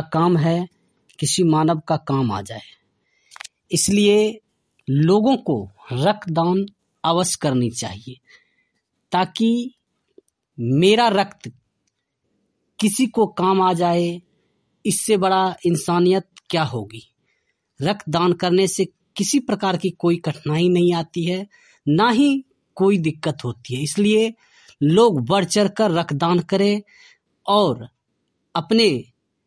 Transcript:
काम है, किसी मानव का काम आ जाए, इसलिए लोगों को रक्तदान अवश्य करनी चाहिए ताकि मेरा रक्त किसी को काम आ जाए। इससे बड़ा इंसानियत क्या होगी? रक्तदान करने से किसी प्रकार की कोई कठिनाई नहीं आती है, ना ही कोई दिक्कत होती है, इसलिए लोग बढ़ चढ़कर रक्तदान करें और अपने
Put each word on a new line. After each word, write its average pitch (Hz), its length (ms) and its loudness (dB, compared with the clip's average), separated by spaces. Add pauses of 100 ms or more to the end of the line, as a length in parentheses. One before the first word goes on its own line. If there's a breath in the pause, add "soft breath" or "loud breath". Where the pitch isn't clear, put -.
(140)
काम 170 240 2
है, 165 300 0 (520)
किसी 165 240 -2
मानव 160 360 2
का 156 180 -2
काम 135 340 -2
आ 98 100 -6
जाए, 107 200 -14 (1080 loud breath)
इसलिए 208 680 2 (480)
लोगों 190 500 2
को 160 200 -4 (340)
रक्तदान 175 760 -2 (380)
अवश्य 170 380 0
करनी 127 300 0
चाहिए 107 440 -12 (960 soft breath)
ताकि 185 400 0 (1040)
मेरा 180 520 2
रक्त 196 420 -4 (1300)
किसी 214 280 0
को 220 200 0
काम 185 340 0
आ 185 120 2
जाए। 175 360 0 (760)
इससे 214 320 0
बड़ा 190 380 0 (100)
इंसानियत 180 640 2 (220)
क्या 165 140 -2
होगी? 113 440 -10 (720)
रक्तदान 175 540 -2
करने 180 340 0
से 185 180 -2 (300)
किसी 240 240 0
प्रकार 196 380 -2
की 185 120 -4
कोई 175 280 0
कठिनाई 160 520 -2
नहीं 175 240 2
आती 170 320 -4
है, 185 220 -6 (400 soft breath)
ना 175 220 4
ही 277 340 2 (340)
कोई 196 200 2
दिक्कत 156 460 -4
होती 123 320 -8
है, 135 60 -8
इसलिए 214 520 0 (480 soft breath)
लोग 175 460 4
बढ़ 185 180 2
चढ़कर 202 460 0
रक्तदान 170 480 0
करें 202 420 0 (640 soft breath)
और 156 420 0 (680)
अपने 220 320 2 (600)